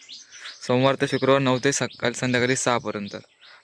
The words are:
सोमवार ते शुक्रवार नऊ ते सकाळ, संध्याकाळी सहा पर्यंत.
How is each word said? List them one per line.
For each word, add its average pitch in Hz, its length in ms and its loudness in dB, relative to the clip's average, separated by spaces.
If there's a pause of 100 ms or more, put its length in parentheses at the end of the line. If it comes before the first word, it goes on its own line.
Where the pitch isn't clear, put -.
(680)
सोमवार 127 340 4
ते 143 60 0
शुक्रवार 135 320 4
नऊ 131 240 2
ते 139 80 2
सकाळ, 123 400 -2
संध्याकाळी 123 440 0
सहा 123 220 0
पर्यंत. 104 380 -8 (480)